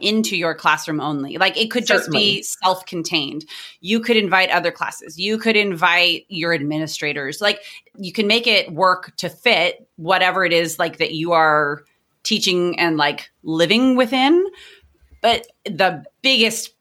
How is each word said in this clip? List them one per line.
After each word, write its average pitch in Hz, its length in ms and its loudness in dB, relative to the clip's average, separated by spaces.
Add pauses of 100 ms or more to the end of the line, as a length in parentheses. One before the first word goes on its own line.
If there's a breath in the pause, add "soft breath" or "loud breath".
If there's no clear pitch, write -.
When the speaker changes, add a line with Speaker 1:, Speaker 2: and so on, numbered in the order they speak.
Speaker 1:
into 214 360 0
your 165 160 -2
classroom 156 480 -2
only. 139 380 -6
Like, 190 180 0
it 220 140 -2
could 240 160 -2
just 190 240 0
be 202 320 0
Speaker 2:
Certainly. - 0 -
Speaker 1:
self-contained. 165 1000 -4 (360 loud breath)
You 214 200 0
could 226 160 0
invite 190 340 2
other 175 220 0
classes. - 440 -10
You 202 220 -2
could 220 180 2
invite 175 720 2
your 170 240 -2
administrators. 147 880 -4
Like, 208 220 -2 (340 loud breath)
you 185 160 -12
can 208 140 0
make 233 220 2
it 196 240 2
work 180 460 0
to 180 120 -6
fit - 680 0
whatever 185 480 2
it 170 80 2
is, 170 260 0
like, 170 200 -2
that 165 160 -4
you 165 180 -2
are 151 520 2 (400)
teaching 180 560 0
and, 165 160 0
like, 147 340 -2 (120)
living 202 540 2
within. 262 480 4 (760 loud breath)
But 226 240 0 (180)
the 175 400 -2 (160)
biggest 226 600 0